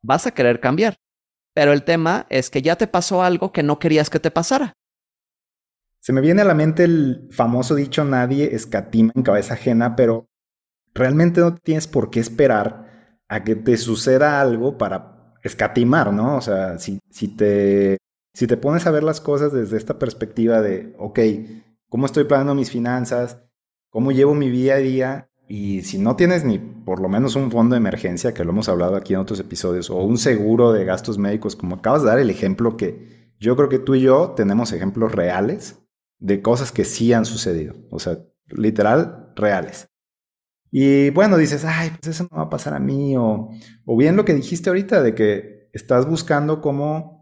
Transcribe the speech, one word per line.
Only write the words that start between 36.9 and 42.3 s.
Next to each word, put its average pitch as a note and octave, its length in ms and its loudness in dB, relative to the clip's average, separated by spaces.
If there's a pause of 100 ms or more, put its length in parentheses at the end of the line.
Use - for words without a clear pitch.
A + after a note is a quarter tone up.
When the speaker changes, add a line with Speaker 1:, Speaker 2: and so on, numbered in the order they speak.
Speaker 2:
han A2+ 120 2
sucedido. E2 500 -6 (160)
O - 80 -10
sea, E2+ 180 -6 (300)
literal, G#2+ 880 0
reales. G2 540 -4 (840)
Y C#3 400 4
bueno, F#3+ 260 4
dices, D3+ 260 0
"Ay, D#3+ 280 -4
pues D#3+ 240 -10
eso F3 160 -6